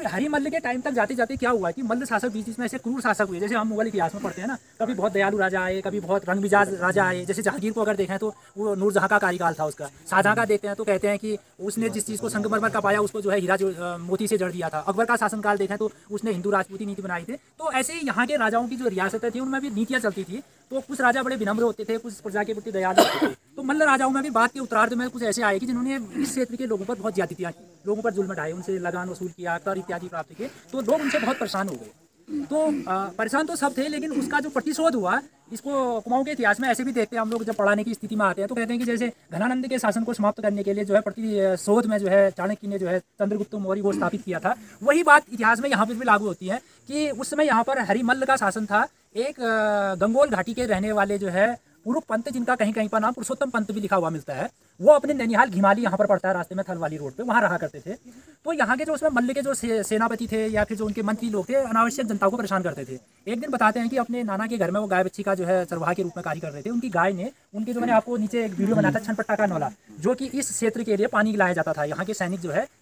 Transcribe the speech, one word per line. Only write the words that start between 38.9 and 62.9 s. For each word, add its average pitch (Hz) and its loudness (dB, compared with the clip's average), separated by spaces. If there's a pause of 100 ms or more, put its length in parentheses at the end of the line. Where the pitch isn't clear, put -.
घनानंद 254 -2
के 254 -2
शासन 226 0
को 233 -2
समाप्त 214 0
करने 202 0
के 196 0
लिए 208 -2
जो 196 0
है 208 6
प्रतिशोध 208 0
में 214 0
जो 202 0
है 196 6
चाणक्य 202 -4
ने 196 -4
जो 185 -4
है 180 0
चंद्रगुप्त 202 -4
मौर्य 196 -2
को 196 2
स्थापित 180 -2
किया 175 -4
था, 202 0 (280)
वही 285 4
बात 294 8 (100)
इतिहास 226 2
में 277 -2
यहाँ 214 4
पर 240 -4
भी 233 -6
लागू 214 4
होती 185 -4
है 202 -2 (300)
कि 294 0
उस 254 -6
समय 302 2
यहाँ 233 4
पर 269 0
हरिमल्ल 240 2
का 269 4
शासन 214 0
था। 208 2 (300)
एक, 262 -4
अ, 214 2
गंगोल 226 4
घाटी 214 -2
के - -4
रहने 214 0
वाले 202 2
जो 196 -4
है 202 0 (180)
पुरुष 262 -2
पंत, 226 -4
जिनका 247 0
कहीं 220 2
कहीं 214 0
पर 220 2
नाम 214 2
पुरुषोत्तम 254 -4
पंत 220 0
भी 202 -4
लिखा 202 0
हुआ 170 2
मिलता 151 -6
है, 143 -4 (300)
वो 220 10
अपने 285 4
ननिहाल 233 4
घिमाली 202 4
यहाँ 190 0
पर 208 4
पड़ता 190 2
है 190 2
रास्ते 175 -4
में, 190 -2
थल 175 -4
वाली 156 -4
रोड 143 -6
पे, 131 -8
वहाँ 240 2
रहा 175 2
करते 147 -6
थे। 175 -8 (500)
तो 311 -2
यहाँ 262 2
के 285 -2
जो 311 0
उसमें 311 0
मल्ल 247 2
के 277 -2
जो 277 -2
से-, 226 -2
सेनापति 220 0
थे 220 -2
या 214 0
फिर 214 -6
जो 214 -4
उनके 208 -4
मंत्री 220 -2
लोग 196 -2
थे, 247 -2
अनावश्यक 233 2
जनता 208 2
को 208 -4
परेशान 196 -2
करते 151 -4
थे। 127 -10 (340)